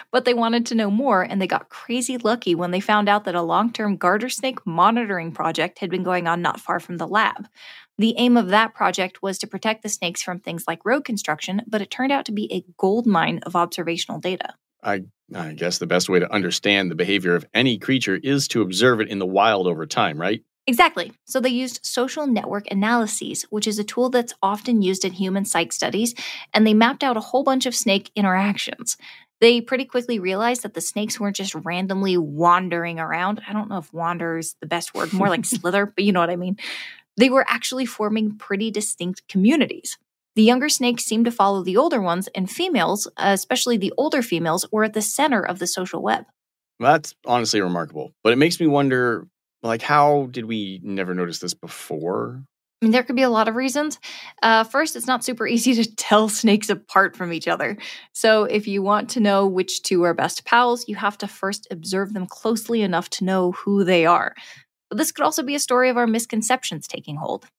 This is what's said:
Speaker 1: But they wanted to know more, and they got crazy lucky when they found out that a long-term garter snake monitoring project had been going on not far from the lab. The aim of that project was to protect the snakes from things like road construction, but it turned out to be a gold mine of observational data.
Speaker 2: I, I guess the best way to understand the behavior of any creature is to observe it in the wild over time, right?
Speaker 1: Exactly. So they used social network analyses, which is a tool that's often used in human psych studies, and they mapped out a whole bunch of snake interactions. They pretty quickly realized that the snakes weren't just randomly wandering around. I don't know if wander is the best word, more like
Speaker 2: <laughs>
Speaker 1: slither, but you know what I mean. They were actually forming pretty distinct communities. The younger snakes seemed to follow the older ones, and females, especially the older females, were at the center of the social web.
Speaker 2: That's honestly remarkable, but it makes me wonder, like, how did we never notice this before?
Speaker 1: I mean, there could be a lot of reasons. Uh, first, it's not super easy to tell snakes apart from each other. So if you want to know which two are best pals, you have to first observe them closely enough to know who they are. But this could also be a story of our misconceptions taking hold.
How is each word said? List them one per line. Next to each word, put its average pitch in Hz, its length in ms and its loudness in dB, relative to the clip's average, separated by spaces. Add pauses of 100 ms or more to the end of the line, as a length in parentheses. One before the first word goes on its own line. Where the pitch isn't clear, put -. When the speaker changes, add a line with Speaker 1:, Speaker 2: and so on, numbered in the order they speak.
(100)
Speaker 1:
But 247 140 0
they 247 100 2
wanted 233 320 0
to 247 80 -6
know 214 160 2
more, 220 320 2
and 190 180 -2
they 190 60 0
got - 220 -2
crazy 247 500 -6
lucky 220 360 0
when 175 160 -2
they 185 100 0
found 208 280 2
out 208 160 4
that 220 100 -4
a 175 80 0
long-term 202 540 0
garter 208 320 0
snake - 380 -6
monitoring 185 640 0
project 165 480 -2
had 185 100 -4
been 185 120 -2
going 175 240 0
on 175 160 0
not - 180 -2
far 170 200 -4
from 175 160 -12
the 165 100 -6
lab. 208 400 0 (520)
The 226 200 4
aim 240 180 6
of 196 120 4
that 220 260 4
project 185 480 -2
was 190 160 -4
to 208 80 -10
protect 220 360 -4
the 214 60 -10
snakes 180 340 -6
from 180 160 -8
things 165 280 -8
like 165 180 -6
road 269 200 0
construction, 196 640 -4
but 214 140 -2
it 190 100 -8
turned 269 220 -2
out - 140 -2
to 226 60 -8
be 208 200 -4
a 185 120 -6 (120)
gold 220 300 2
mine 165 380 2
of 180 120 -4
observational 170 640 -4
data. - 340 -6 (280)
Speaker 2:
I, 98 220 -4 (300)
I 80 200 -8
guess 87 240 -4
the 90 80 -6
best 90 220 2
way 92 120 4
to 87 120 -2
understand 98 580 2
the 80 40 -6
behavior 90 400 0
of 87 200 -2
any 117 240 2
creature 120 440 -2
is 139 260 0
to 113 140 0
observe 107 380 2
it 107 80 -2
in 101 100 -6
the 92 80 -4
wild 98 400 2
over 80 200 -2
time, 80 340 -2
right? 101 220 -2 (240)
Speaker 1:
Exactly. 262 460 0 (120)
So - 160 -4
they 254 80 0
used 247 380 -6
social 269 400 -4
network 208 440 -4
analyses, 214 800 -2
which 214 160 -4
is 214 120 -2
a 208 60 -2
tool 247 260 -2
that's 240 320 -2
often 208 400 0
used 190 220 0
in 185 80 -2
human 190 320 -2
psych 170 280 -2
studies, 233 420 -2 (380)
and 220 140 6
they 214 80 6
mapped 240 280 4
out 254 140 2
a 214 40 -4
whole 254 240 0
bunch 262 220 2
of 240 80 -4
snake 196 400 0
interactions. 196 800 0 (440)
They 233 200 8
pretty 254 240 -4
quickly 240 340 -4
realized 208 440 -2
that 208 120 -12
the 247 60 -6
snakes 208 400 -6
weren't 202 160 -4
just 196 180 -6
randomly 185 640 -2
wandering 170 840 2
around. 175 500 -2
I 202 40 -8
don't 214 160 -4
know 196 100 -6
if 156 140 -14
wander 165 460 -4
is 160 220 -10
the 156 60 -14
best 165 280 -6
word, 165 180 -4
more 196 160 2
like 185 160 0
Speaker 2:
<laughs> - 20 -4
Speaker 1:
slither, 202 400 0
but - 180 -2
you 202 80 4
know 180 80 2
what 170 100 2
I 180 60 -2
mean. 185 220 -4 (580)
They 247 140 6
were 262 180 4
actually 247 380 -2
forming 214 500 -2
pretty 208 340 -4
distinct 202 580 -6
communities. 220 720 2 (360)
The 220 80 6
younger 254 260 6
snakes 247 360 0
seemed 220 200 2
to 233 60 2
follow 196 320 2
the 185 160 0
older 302 220 4
ones, 180 340 -2
and 190 160 -4
females, 208 680 0
especially 220 600 2
the 185 180 -2
older 294 240 0
females, 170 500 -2
were 214 140 2
at 214 80 -2
the 214 80 -2
center 269 400 0
of 180 180 -4
the 175 80 -4
social 180 360 -4
web. - 240 -2 (520)
Speaker 2:
That's 151 360 4 (100)
honestly 113 380 2
remarkable, 80 500 -4 (100)
but 113 120 6
it - 20 0
makes 165 240 4
me 165 60 4
wonder, 127 600 2 (360)
like, 113 180 -2
how 147 500 4
did 123 140 -8
we 104 380 -6
never 95 320 -4
notice 87 240 -4
this 87 160 -8
before? 104 880 -8 (400)
Speaker 1:
I - 20 -2
mean, 220 80 6
there 247 100 2
could 254 140 -4
be 262 60 2
a 254 80 2
lot 220 180 2
of 220 60 -4
reasons. 269 440 -4 (440)
Uh, 226 200 6
first, 277 320 -2
it's 240 120 -8
not 254 180 -2
super 240 220 -4
easy 240 280 2
to 226 220 0
tell 214 320 4
snakes 208 400 2
apart 190 480 2
from 175 160 -6
each 160 160 -6
other. 165 300 -2 (340)
So 220 320 4
if 208 240 -2
you 196 140 -2
want 208 280 0
to 247 100 -2
know 202 260 4
which 185 360 -2
two 180 200 2
are 170 100 4
best 165 320 -2
pals, 240 420 2
you 208 100 -8
have 208 220 -4
to 202 80 -6
first 196 440 -8
observe 190 420 -4
them 185 140 -6
closely 226 560 -2
enough 175 280 0
to - 140 -4
know 185 280 2
who 202 320 2
they 170 200 4
are. 170 300 2 (540)
But 214 100 -6
this 320 140 0
could 294 120 -2
also 311 180 0
be 277 120 -4
a 285 60 -2
story 254 280 2
of 240 80 0
our 240 100 2
misconceptions 226 800 -2
taking - 300 -12
hold. - 300 -6 (120)